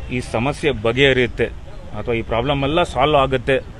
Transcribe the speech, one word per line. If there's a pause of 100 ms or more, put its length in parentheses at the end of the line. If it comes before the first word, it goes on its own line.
(120)
ಈ
ಸಮಸ್ಯೆ
ಬಗೆಹರಿಯುತ್ತೆ (540)
ಅಥವಾ
ಈ
ಪ್ರಾಬ್ಲಮ್
ಎಲ್ಲ
ಸಾಲ್ವ್
ಆಗುತ್ತೆ (220)